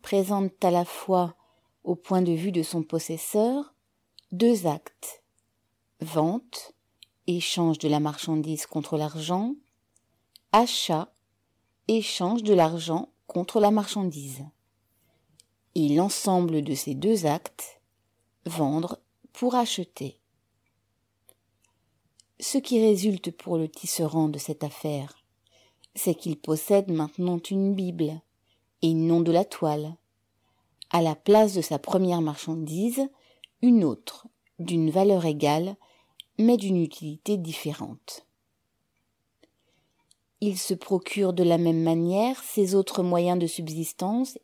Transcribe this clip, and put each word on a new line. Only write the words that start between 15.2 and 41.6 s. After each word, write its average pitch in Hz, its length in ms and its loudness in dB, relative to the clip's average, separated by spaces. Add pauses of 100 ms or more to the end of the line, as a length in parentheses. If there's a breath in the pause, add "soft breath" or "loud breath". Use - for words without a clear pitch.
Et 151 140 2
l'ensemble 175 760 2
de 156 120 -4
ces 143 200 -6
deux 180 320 0
actes, - 540 -6 (640)
vendre 165 540 -2 (320)
pour 247 220 -2
acheter. 190 640 -4 (2250)
Ce - 180 -4
qui 247 220 0
résulte 202 500 2
pour 175 260 -6
le 160 120 -2
tisserand 160 600 -2
de 143 100 -4
cette 151 260 -8
affaire, 143 520 -8 (800 soft breath)
c'est 175 200 0
qu'il 160 240 -6
possède 196 520 0
maintenant 170 480 -2 (120)
une 196 240 0
Bible, 165 460 -4 (600)
et 165 120 2
non 165 260 4
de 165 120 2
la 175 120 4
toile. 151 520 -4 (960)
À 170 120 2
la 156 120 2
place 208 400 6
de 175 80 0
sa 151 160 -4
première 180 420 0
marchandise, 165 880 -2 (540 soft breath)
une 233 220 8
autre, - 420 -4 (320)
d'une 165 320 0
valeur 190 340 4
égale, 156 520 0 (640 loud breath)
mais 233 180 6
d'une 190 220 0
utilité 160 580 -4
différente. - 880 -10 (2250)
Il 202 180 -2
se - 160 -4
procure 185 580 -2
de 175 120 2
la 170 120 6
même 165 260 2